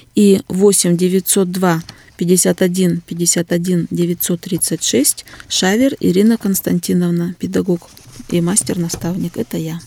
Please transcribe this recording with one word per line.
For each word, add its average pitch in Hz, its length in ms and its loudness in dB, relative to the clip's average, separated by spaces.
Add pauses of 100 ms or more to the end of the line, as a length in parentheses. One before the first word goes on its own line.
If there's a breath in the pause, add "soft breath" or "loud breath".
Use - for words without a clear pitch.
(160)
и 202 320 6
восемь 185 480 2
девятьсот 185 560 0
два 180 320 0 (320 loud breath)
пятьдесят 180 460 2
один 180 400 0
пятьдесят 170 500 -4
один 175 380 0
девятьсот 175 520 -2
тридцать 165 420 -4
шесть, - 420 0 (240 loud breath)
Шавер 220 500 2
Ирина 202 380 4
Константиновна, 175 1000 -2
педагог 185 500 -4 (400)
и 175 100 0
мастер-наставник, 170 1000 -4
это 226 200 -6
я. 165 300 -6